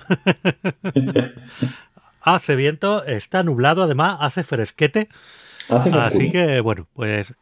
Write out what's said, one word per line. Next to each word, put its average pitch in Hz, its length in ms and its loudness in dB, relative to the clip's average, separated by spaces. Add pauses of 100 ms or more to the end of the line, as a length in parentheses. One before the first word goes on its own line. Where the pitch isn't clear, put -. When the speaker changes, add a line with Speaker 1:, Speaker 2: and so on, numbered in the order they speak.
Speaker 1:
<laughs> 156 1300 -2 (800)
Hace 165 340 2
viento, 156 500 -2
está 139 360 -4
nublado, 156 400 2
además, 165 400 0
hace 151 220 -4
fresquete. 147 640 -2 (640)
Speaker 2:
Hace 135 200 2
Speaker 1:
Así 113 300 2
Speaker 2:
frescura. - 120 0
Speaker 1:
que, 160 280 2
bueno, 107 340 -2
pues 107 480 -4